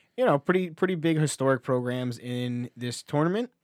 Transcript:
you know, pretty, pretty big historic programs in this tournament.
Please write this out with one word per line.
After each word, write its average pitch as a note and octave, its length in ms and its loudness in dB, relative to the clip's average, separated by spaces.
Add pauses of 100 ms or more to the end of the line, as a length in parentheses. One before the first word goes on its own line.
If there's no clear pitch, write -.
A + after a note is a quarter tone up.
(160)
you B3 80 0
know, D#3+ 140 4
pretty, F3+ 320 0
pretty F#3 260 0
big D#3+ 240 2
historic C3+ 440 2
programs B2 560 -2
in B2 580 -6
this A#2+ 240 -8
tournament. F3+ 480 0 (140)